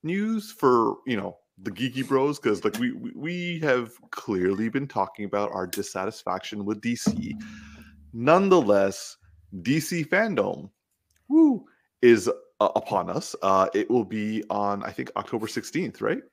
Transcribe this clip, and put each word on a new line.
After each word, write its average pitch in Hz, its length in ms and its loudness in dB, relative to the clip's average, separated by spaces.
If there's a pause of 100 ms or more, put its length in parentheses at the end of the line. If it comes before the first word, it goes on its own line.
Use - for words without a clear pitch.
news 208 480 -4
for, 117 540 4
you 123 120 -2
know, 92 200 -6 (200)
the 98 140 -10
Geeky 120 360 -6
Bros, 139 320 2
'cause, 104 240 0
like, 107 160 -2
we, 120 120 -2
we, - 240 -10
we 175 440 -6
have 123 340 0 (180)
clearly 98 580 -2
been 135 180 -2
talking 104 380 -4
about 104 260 -2
our 95 140 -4
dissatisfaction 95 1000 -6
with 107 160 -4
D 117 140 -2
C. - 400 -4 (800)
Nonetheless, 123 1040 4 (440)
D 131 180 2
C 165 240 -4
Fandom, 175 640 -2 (580)
woo, 294 380 4 (360)
is, 117 260 8
uh, - 480 0
upon 92 340 -2
us. - 320 -6
Uh, 95 320 4
it 104 160 0
will 117 160 4
be 107 440 -4
on, 101 340 -2
I 98 80 -8
think, 131 240 -8
October 107 320 -4
sixteenth, 120 540 -6
right? 170 200 -2 (120)